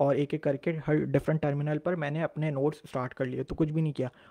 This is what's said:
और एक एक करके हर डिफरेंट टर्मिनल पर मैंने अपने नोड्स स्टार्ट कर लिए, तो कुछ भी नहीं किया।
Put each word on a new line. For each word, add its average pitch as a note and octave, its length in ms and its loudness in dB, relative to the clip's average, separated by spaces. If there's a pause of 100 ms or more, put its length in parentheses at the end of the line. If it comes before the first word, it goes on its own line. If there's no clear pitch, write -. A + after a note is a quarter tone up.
और C#3+ 160 4
एक C#3+ 180 0
एक D#3 80 -4
करके C#3+ 280 0
हर D#3 260 0
डिफरेंट C#3+ 440 2
टर्मिनल D3 380 0
पर F3 180 -2
मैंने D3+ 260 -2
अपने D#3 280 -2
नोड्स D3 360 0
स्टार्ट B2+ 260 -4
कर C3+ 140 -2
लिए, B2+ 160 -4
तो - 120 -6
कुछ D#3 160 0
भी D#3+ 120 0
नहीं D3+ 100 0
किया। B2+ 180 -2 (200)